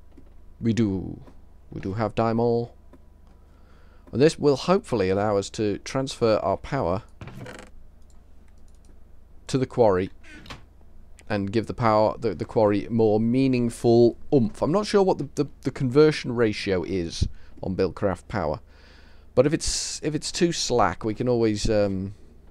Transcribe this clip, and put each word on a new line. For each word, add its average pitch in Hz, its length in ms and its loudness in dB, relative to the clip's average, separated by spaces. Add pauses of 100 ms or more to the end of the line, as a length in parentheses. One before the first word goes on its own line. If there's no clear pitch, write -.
(600)
We 113 140 0
do. 95 460 -2 (520)
We - 100 -12
do 95 120 -6
have 107 220 -4
diamond. 117 540 0 (1400)
And 117 100 0
this 160 180 4
will 143 160 4
hopefully 123 540 0
allow 101 280 2
us 98 140 -2
to 104 280 -2
transfer 120 640 0
our 95 140 0
power 98 460 -4 (2500)
to 139 100 0
the 127 80 0
quarry 98 460 2 (1200)
and 98 220 -2
give 107 160 -2
the 92 60 -6
power, 107 440 4
the, 107 160 -2
the 104 120 -8
quarry 104 440 2
more 110 300 4
meaningful 120 1000 4 (160)
oomph. 113 280 2
I'm 107 100 0
not 208 160 0
sure 202 160 4
what 185 140 0
the, 143 180 -8
the, 147 120 -2 (160)
the 131 80 -2
conversion 139 640 2
ratio 101 480 0
is 85 440 -2 (340)
on 92 140 -4
Buildcraft 92 520 -2
power, 78 320 -2 (760)
but 127 100 6
if 151 80 -2
it's, - 500 -4
if 143 120 -4
it's - 160 -8
too 175 200 0
slack, 110 520 0
we 107 100 -2
can 123 140 -4
always, 113 420 2
um, 101 440 0 (380)